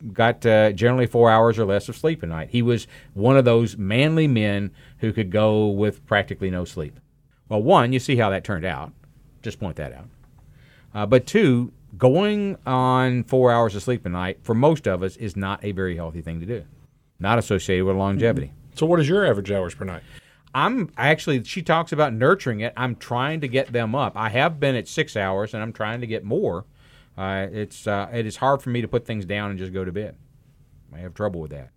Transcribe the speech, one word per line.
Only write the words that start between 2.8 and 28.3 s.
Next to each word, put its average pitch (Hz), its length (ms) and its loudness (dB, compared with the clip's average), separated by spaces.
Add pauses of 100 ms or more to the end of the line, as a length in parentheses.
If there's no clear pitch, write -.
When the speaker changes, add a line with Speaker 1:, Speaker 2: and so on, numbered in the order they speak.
Speaker 1:
one 120 240 4
of 131 80 6
those 117 320 4
manly 143 500 2
men 104 440 0 (260)
who 110 160 -2
could 101 180 -2
go 107 380 4
with 101 360 -2
practically 98 460 -2
no 90 140 -4
sleep. 78 340 -12 (480)
Well, 107 160 -2
one, 131 300 4
you 131 60 2
see 127 180 -2
how 110 140 4
that 95 120 -4
turned 92 220 -6
out. 78 260 -8 (520)
Just - 160 -10
point 87 180 -8
that 69 160 -10
out. 78 140 -20 (840)
Uh, 104 120 -6
but 123 200 4
two, 135 460 2 (260)
going 196 680 2
on 127 600 2
four 127 260 4
hours 117 240 2
of 101 80 -8
sleep 123 220 -2
a 92 40 -4
night 90 320 -6
for - 140 -4
most 147 320 2
of 92 160 -2
us 95 140 -6
is 104 200 -8
not 98 260 -6
a 104 100 -4
very 92 220 -4
healthy 82 260 -10
thing 82 180 -8
to 85 60 -10
do. 104 180 -8 (560)
Not 101 200 2
associated 92 460 0
with 95 100 0
longevity. 98 520 0
Speaker 2:
Mm-hmm. - 300 -20
So 156 100 0
what 170 120 4
is 143 80 2
your 190 180 2
average 101 260 0
hours 92 240 -2
per 101 100 -10
night? 87 160 -10 (540)
Speaker 1:
I'm 190 420 0
actually, 143 480 0
she - 180 -8
talks 165 280 0
about 147 220 0
nurturing 127 480 0
it. 117 160 -6
I'm 123 180 -4
trying 143 460 -4
to 143 60 -6
get 127 260 -2
them 117 220 -2
up. 127 200 -2
I 110 140 -4
have 143 300 0
been 139 160 0
at 110 120 -6
six - 300 -4
hours, 98 380 -2
and 107 80 -6
I'm 113 100 -8
trying 110 280 -6
to 120 60 -10
get 110 160 -6
more. 110 420 -4 (520)
Uh, 95 340 -4
it's, 107 360 -8
uh, 101 260 -2
it 117 140 -4
is 104 100 -10